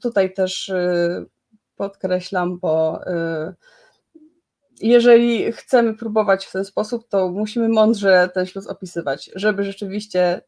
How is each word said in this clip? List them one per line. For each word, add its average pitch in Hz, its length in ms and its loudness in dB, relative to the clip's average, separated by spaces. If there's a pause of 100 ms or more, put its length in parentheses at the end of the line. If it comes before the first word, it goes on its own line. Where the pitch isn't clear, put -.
tutaj 196 320 0
też, 185 360 -4
e, 180 560 -2 (500)
podkreślam, 185 840 -4
bo, 160 480 -2
e, 165 460 -4 (1300)
jeżeli 233 680 6
chcemy 233 420 0
próbować 208 520 0
w - 60 -20
ten 190 140 -4
sposób, 214 440 -8
to 190 200 0
musimy 214 400 -2
mądrze 202 640 4
ten 185 120 -2
śluz 196 220 -12
opisywać, 170 680 -8
żeby 202 280 -2
rzeczywiście 196 840 -2